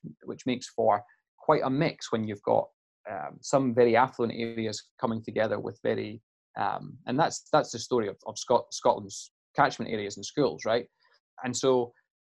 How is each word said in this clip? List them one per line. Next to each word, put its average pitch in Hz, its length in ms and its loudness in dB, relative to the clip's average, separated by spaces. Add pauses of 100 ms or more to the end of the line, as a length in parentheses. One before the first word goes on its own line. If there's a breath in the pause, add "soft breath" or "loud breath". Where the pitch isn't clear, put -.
(240)
which - 220 -10
makes 123 240 -4
for 110 340 2 (340 soft breath)
quite - 260 4
a 131 60 0
mix 131 420 -2
when 113 140 0
you've 104 180 -6
got, 113 240 2 (440)
um, 76 300 -8
some 135 320 2
very 120 220 6
affluent 120 380 2
areas 113 500 -4 (180)
coming 113 220 -2
together 107 360 0
with 107 240 -10
very, 110 380 -2 (360)
um, 98 400 -4 (100)
and 123 120 -2
that's, 156 320 0
that's 147 200 2
the 117 80 -8
story 113 280 0
of, 95 180 -8
of 107 120 -10
Scot-, - 360 0
Scotland's - 580 -2 (240)
catchment 131 360 2
areas 101 240 -6
and 101 100 -12
schools, 123 400 -2
right? 117 200 0 (580)
And 123 120 -4
so 127 380 2 (440)